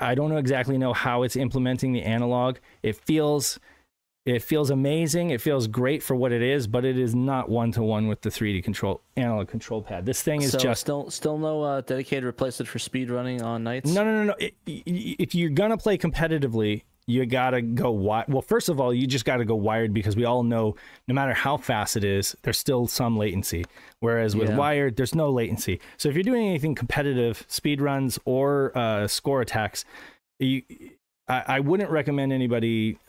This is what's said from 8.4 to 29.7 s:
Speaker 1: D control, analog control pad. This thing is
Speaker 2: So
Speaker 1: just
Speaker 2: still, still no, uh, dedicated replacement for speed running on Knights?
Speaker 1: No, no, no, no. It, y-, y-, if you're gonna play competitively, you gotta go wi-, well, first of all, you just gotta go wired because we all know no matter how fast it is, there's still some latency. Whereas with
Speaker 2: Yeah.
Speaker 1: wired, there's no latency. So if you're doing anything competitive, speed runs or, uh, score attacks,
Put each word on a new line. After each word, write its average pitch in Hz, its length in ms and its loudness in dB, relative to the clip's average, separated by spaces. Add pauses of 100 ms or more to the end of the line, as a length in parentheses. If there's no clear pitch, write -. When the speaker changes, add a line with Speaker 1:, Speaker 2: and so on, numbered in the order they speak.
Speaker 1:
D 92 80 0
control, 98 400 -2 (140)
analog 117 340 0
control 110 320 -6
pad. 92 240 -8
This 127 160 -2
thing 151 200 0
is 135 100 0
Speaker 2:
So 131 80 0
Speaker 1:
just 127 220 0
Speaker 2:
still, 143 280 -4
still 151 280 -4
no, 156 260 -2
uh, 139 180 -2
dedicated 131 440 -2
replacement 123 440 -4
for - 100 -6
speed 127 300 -4
running 123 320 -4
on 113 220 -4
Knights? 131 260 -2
Speaker 1:
No, 196 140 2
no, 220 80 2
no, 214 120 2
no. 208 160 0
It, - 160 -6 (120)
y-, - 180 -10
y-, 180 340 -4
if 180 160 -2
you're 170 140 2
gonna 202 280 2
play 196 200 2
competitively, 135 880 0 (220)
you 123 200 2
gotta 127 360 2
go 120 300 0
wi-, 104 380 0
well, 131 120 2
first - 280 0
of 143 100 0
all, 123 140 2
you 123 120 2
just 131 200 0
gotta 127 180 2
go 110 120 2
wired 110 380 0
because 104 220 0
we 120 80 2
all 120 180 2
know 113 360 2 (280)
no 127 80 -2
matter 135 200 2
how 139 240 0
fast 117 400 -2
it 101 80 0
is, 98 280 0 (100)
there's 120 140 -2
still 123 300 2
some 117 300 0
latency. 95 480 -2 (340)
Whereas 117 380 0
with 110 100 2
Speaker 2:
Yeah. 110 80 2
Speaker 1:
wired, 143 400 0
there's 127 180 0
no 156 160 2
latency. 113 520 -2 (160)
So - 100 -2
if 139 80 0
you're 185 80 2
doing 233 240 2
anything 156 280 0
competitive, 123 760 0
speed 143 320 -2
runs 135 420 0
or, 135 500 2
uh, 110 340 0
score 139 340 0
attacks, 107 420 -4 (560)